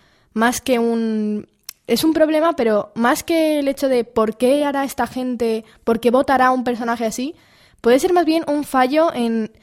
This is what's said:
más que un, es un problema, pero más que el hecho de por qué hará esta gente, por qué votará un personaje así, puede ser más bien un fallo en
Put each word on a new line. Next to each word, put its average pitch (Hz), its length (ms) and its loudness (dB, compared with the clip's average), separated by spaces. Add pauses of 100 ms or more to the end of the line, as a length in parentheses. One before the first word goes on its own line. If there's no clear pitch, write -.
(340)
más 233 260 0
que 247 200 0
un, 220 680 -2 (380)
es - 180 -2
un 320 100 2
problema, 311 420 2
pero 220 400 0
más 240 280 0
que 311 360 0
el 277 80 -2
hecho 277 220 -2
de 247 160 0
por 220 320 -2
qué 277 280 2
hará 277 200 -2
esta 247 220 -6
gente, 233 580 -6 (180)
por 226 160 0
qué 240 100 2
votará 254 420 4
un 254 120 -2
personaje 233 420 -4
así, 247 300 -6 (460)
puede 240 180 6
ser 359 140 0
más 349 120 4
bien 320 220 2
un 294 160 -2
fallo 277 500 2
en 226 380 -2 (120)